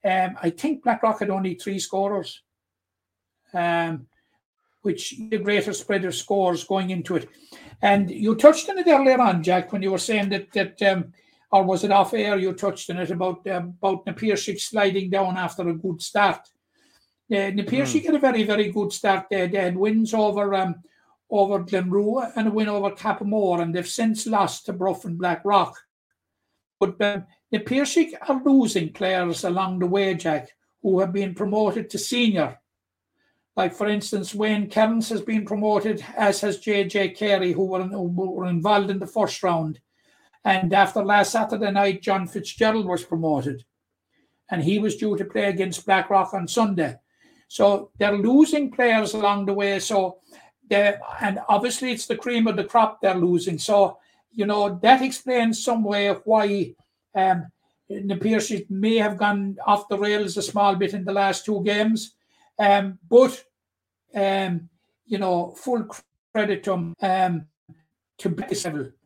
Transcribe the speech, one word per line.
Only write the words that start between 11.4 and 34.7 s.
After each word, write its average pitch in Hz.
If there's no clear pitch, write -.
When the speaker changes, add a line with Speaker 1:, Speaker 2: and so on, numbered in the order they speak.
Speaker 1:
or 196
was 185
it 196
off 196
air 208
you 185
touched 190
on 180
it 175
about, 180
uh, 190
about 190
Na 190
Piarsaigh 202
sliding 196
down 185
after 175
a 170
good 165
start? -
Uh, 196
Na 202
Piarsaigh 269
Speaker 2:
Hmm. 330
Speaker 1:
had 311
a -
very, 247
very 208
good 202
start 190
there. 185
They 190
had 180
wins 214
over, 208
um, 190
over 202
Glenrua 202
and 220
a -
win 214
over 202
Cappamore, 202
and 170
they've 175
since 226
lost 202
to -
Bruff 180
and 170
Blackrock. 180
But, 185
um, 202
Na 214
Piarsaigh 277
are 262
losing 226
players 180
along 185
the 180
way, 190
Jack, 156
who 190
have 190
been 196
promoted 214
to 196
senior. 202
Like, 185
for 208
instance, 208
Wayne 208